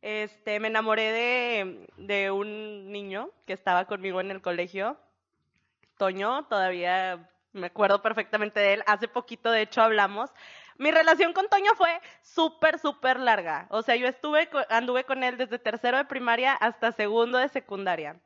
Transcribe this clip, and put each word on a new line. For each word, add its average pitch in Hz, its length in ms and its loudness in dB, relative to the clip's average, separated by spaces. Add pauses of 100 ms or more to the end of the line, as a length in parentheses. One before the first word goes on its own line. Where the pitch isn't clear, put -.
Este, 214 580 -6
me 220 100 -4
enamoré 220 420 0
de, 226 760 -2 (100)
de 196 340 -2
un 208 600 -8
niño 202 380 -10 (160)
que 190 80 -8
estaba 185 320 0
conmigo 190 360 -6
en 196 100 -6
el 190 100 -10
colegio. 185 560 -4 (1000)
Toño, 202 480 -2
todavía 185 840 -2 (220)
me 185 160 -10
acuerdo 202 340 2
perfectamente 214 580 -2
de 202 140 6
él. 208 140 -2
Hace 208 200 2
poquito, 233 440 -4
de 226 100 2
hecho, 214 200 0
hablamos. 214 500 2 (460)
Mi 294 140 2
relación 330 420 6
con 392 140 0
Toño 403 280 4
fue 339 240 2 (220)
súper, 320 580 0
súper 262 400 0
larga. 180 500 0
O 220 140 -2
sea, 233 120 2
yo 247 120 -2
estuve 302 420 0
co-, 277 200 -2
anduve 247 340 0
con 262 200 -4
él 247 140 -2
desde 240 220 -4
tercero 240 380 -2
de 254 80 0
primaria 254 480 0
hasta 226 380 0
segundo 233 480 0
de 277 100 0
secundaria. 175 760 -6